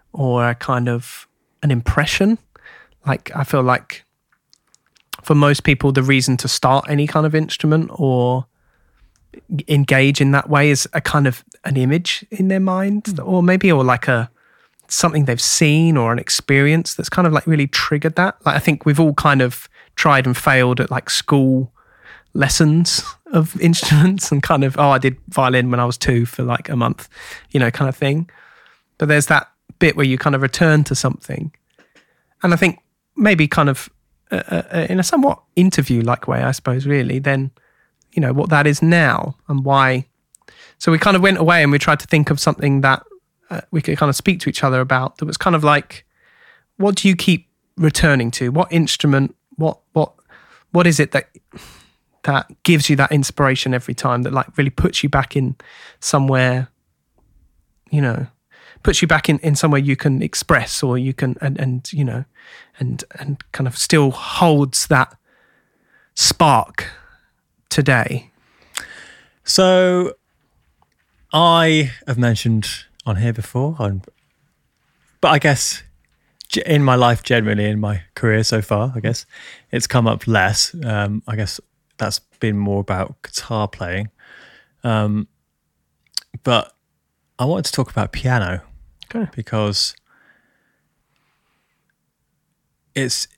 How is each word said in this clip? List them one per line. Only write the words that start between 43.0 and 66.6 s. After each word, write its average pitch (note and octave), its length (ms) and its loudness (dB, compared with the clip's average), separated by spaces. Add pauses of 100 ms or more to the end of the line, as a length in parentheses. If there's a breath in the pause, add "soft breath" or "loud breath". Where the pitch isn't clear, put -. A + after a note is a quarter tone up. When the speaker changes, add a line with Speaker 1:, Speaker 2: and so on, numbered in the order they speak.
Speaker 1:
uh, E3+ 120 -10 (100)
we D#3+ 100 -2
could D#3 160 -4
kind D3 120 2
of C#3 60 -2
speak F3+ 260 -2
to - 80 -4
each - 140 -4
other C3 160 0
about C3 380 -2
that - 80 -8
was D#3 120 -8
kind F3+ 180 0
of D3+ 80 0
like, - 420 0 (720 soft breath)
what G3 180 0
do G3 140 2
you F#3+ 80 4
keep - 320 0 (260)
returning D3 560 2
to? B2 200 -4
What E3+ 200 0
instrument, C#3 640 0 (220)
what, D#3 220 -4 (120)
what, D#3 220 -2 (580 soft breath)
what F3 160 4
is D3+ 120 4
it D3+ 120 0
that, - 180 -4 (960 loud breath)
that C#3 260 -2 (140)
gives D#3+ 260 2
you D3 60 4
that C3+ 160 2
inspiration C3+ 640 0
every B2 220 -6
time, B2 280 -2
that, - 80 -6
like, C3+ 260 -4
really C#3 120 0
puts - 340 -2
you C#3+ 60 -2
back C3+ 260 -2
in C3+ 200 -2 (440 loud breath)
somewhere, B2+ 680 0 (1200)
you D3 120 0
know, B2+ 260 -2 (560 soft breath)
puts - 180 0
you F3 60 2
back D#3 220 0
in, D3 100 2
in D3+ 160 0
somewhere D3 260 2
you C#3 140 0
can C3+ 280 -2
express - 580 -2
or B2+ 160 -2
you C3 160 -4
can, B2+ 280 -4
and, C#3 180 -4
and, B2+ 340 -6
you D3 100 -2
know, B2 200 -4 (560 loud breath)
and, B2 240 -6 (160)
and C#3 320 -8
kind C3 160 -4
of B2 100 -8
still D3 340 2
holds C#3+ 760 0
that - 280 0 (1000)
spark - 720 0 (800 loud breath)